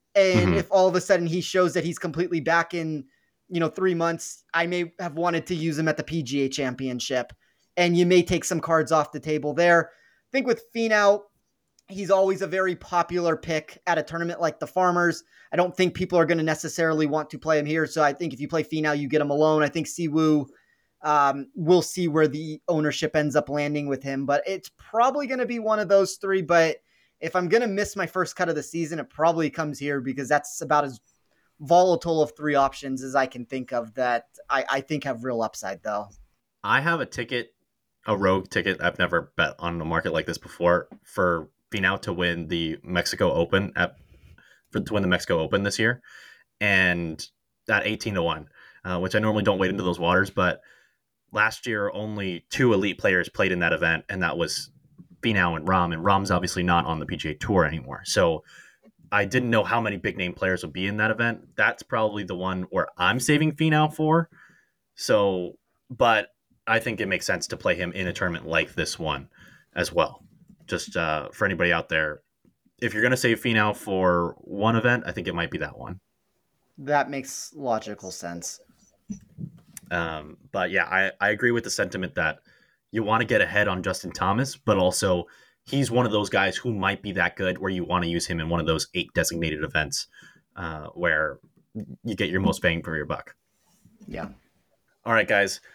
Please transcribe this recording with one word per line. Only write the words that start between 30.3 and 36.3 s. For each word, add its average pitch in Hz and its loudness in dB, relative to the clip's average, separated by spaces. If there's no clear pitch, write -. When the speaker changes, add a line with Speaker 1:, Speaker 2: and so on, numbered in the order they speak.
Speaker 1:
about 147 2
as 131 -10
volatile 170 4
of 147 0
three 147 -2
options 135 0
as 131 -6
I 135 4
can 127 -8
think 131 -8
of 117 -4
that 123 -2
I, 135 0
I 139 0
think 147 -4
have 123 -6
real 123 -2
upside, 101 -6
though. 104 -4